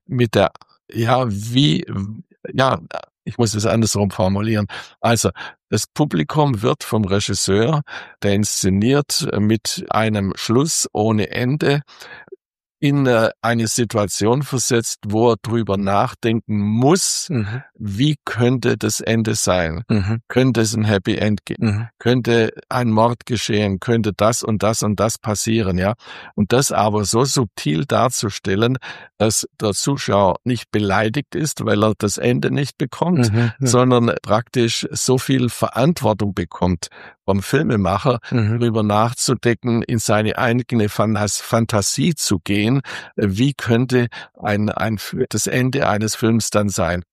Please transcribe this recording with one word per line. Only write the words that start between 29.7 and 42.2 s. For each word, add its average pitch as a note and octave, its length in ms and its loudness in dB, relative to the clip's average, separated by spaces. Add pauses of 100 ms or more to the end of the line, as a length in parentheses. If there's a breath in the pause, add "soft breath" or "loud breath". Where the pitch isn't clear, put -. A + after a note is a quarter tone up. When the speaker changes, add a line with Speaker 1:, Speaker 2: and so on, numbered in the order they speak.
Speaker 1:
Zuschauer G2+ 720 2
nicht A#2+ 280 -4
beleidigt A2 640 -2
ist, D3+ 280 -4
weil G#2 200 2
er G#2+ 160 2
das G#2 180 -2
Ende C3+ 320 0
nicht C3+ 300 -4
bekommt, C#3+ 520 0
Speaker 2:
Mhm. A2+ 280 2
Mhm. C#3 80 0
Speaker 1:
sondern B2 440 4 (120)
praktisch A#2 680 0
so C3 300 0
viel B2+ 300 0
Verantwortung G#2+ 840 0
bekommt F2+ 540 -2 (380 loud breath)
vom G2 180 0
Filmemacher, A#2+ 720 0 (140)
Speaker 2:
Mhm. A2+ 280 0
Speaker 1:
drüber A2 220 0
nachzudenken, A#2 1040 0
in A#2 160 -2
seine G#2+ 400 0
eigene A#2+ 500 2
Fantas-, G#2 500 0
Fantasie A#2 760 0
zu - 240 -2